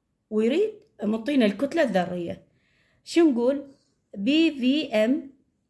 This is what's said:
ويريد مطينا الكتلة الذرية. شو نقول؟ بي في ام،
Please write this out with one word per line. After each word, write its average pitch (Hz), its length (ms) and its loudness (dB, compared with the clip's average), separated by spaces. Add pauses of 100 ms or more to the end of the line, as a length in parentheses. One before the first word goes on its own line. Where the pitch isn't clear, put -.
(300)
ويريد 262 400 0 (320)
مطينا 226 440 0
الكتلة 277 360 -2
الذرية. 180 640 -4 (580)
شو - 160 0
نقول؟ 277 540 2 (420)
بي 302 340 2
في 277 440 -2
ام، 240 380 0 (380)